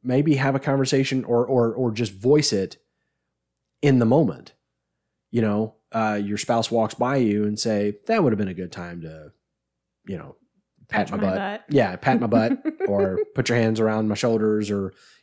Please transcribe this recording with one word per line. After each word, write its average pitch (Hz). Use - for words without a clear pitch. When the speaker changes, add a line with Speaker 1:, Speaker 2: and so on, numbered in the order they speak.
Speaker 1:
maybe 143
have 135
a 135
conversation 135
or, 120
or, 117
or 123
just 107
voice 131
it 95
in 135
the 117
moment. 117
You 123
know, 107
uh, 107
your 104
spouse 113
walks 113
by 127
you 107
and 104
say, 104
"That 220
would 123
have 98
been 101
a 92
good 90
time 87
to, 80
you 98
know, 147
pat 107
Speaker 2:
Touch 104
Speaker 1:
my 104
Speaker 2:
my 95
Speaker 1:
butt." 92
Speaker 2:
butt. 101
Speaker 1:
Yeah, 98
pat -
my 120
butt 113
Speaker 2:
<laughs> 381
Speaker 1:
or 98
put -
your 120
hands 113
around 110
my 107
shoulders 107
or 98